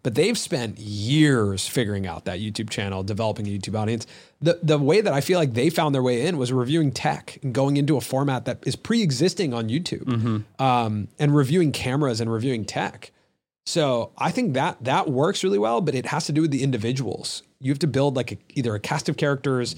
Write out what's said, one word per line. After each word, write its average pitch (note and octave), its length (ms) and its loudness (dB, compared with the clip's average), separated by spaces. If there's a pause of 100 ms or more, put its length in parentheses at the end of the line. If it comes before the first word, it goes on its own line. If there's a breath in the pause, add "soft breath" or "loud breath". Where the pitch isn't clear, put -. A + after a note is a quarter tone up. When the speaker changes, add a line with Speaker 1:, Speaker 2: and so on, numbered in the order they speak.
Speaker 1:
but A#2+ 120 -2
they've F#3 220 2
spent A#2+ 400 -4
years G#2+ 880 0
figuring G2+ 400 -2
out E2 200 -8
that F2+ 120 -4
YouTube G#2+ 300 -6
channel, G2 340 -4
developing G#2+ 440 -2
a G2+ 40 -4
YouTube G2 240 -6
audience. A2 320 -2 (360 loud breath)
The, E3+ 200 2
the D3+ 140 4
way D3 240 4
that G3+ 140 2
I C#3 80 2
feel F3+ 160 2
like C#3+ 160 2
they B2+ 160 2
found D#3 240 2
their C3+ 80 2
way B2 240 2
in F#3 100 0
was B2+ 160 -2
reviewing C3+ 400 2
tech - 500 -4
and B2+ 120 -4
going C#3 240 2
into C#3+ 180 2
a B2 60 -2
format C3+ 420 -2
that B2 220 -6
is - 100 -2
pre-existing F3 800 0
on A2+ 160 -2
YouTube, E3 340 -4
Speaker 2:
Mm-hmm. A2+ 580 -2
Speaker 1:
um, A2+ 460 2 (100)
and D3 160 4
reviewing D3 380 4
cameras B2+ 480 0
and A2+ 100 -2
reviewing A2+ 360 -2
tech. - 440 -6 (540)
So C3+ 540 0
I D3+ 140 0
think A#3+ 200 0
that, C3+ 320 -2
that D3+ 240 2
works D3+ 340 2
really G3 160 2
well, A3+ 220 2
but D3 140 0
it B2+ 100 -2
has D3 220 -2
to E3 60 -2
do D3+ 100 2
with E3 80 2
the C3 120 0
individuals. B2 800 -2 (160)
You C3+ 140 0
have C#3 60 -4
to E3+ 80 0
build, C3+ 300 2
like, A#2 160 -4
a, G2+ 40 -8 (140)
either A#2+ 240 -2
a G#2 60 -4
cast - 280 -4
of D#3 80 -2
characters C3 600 0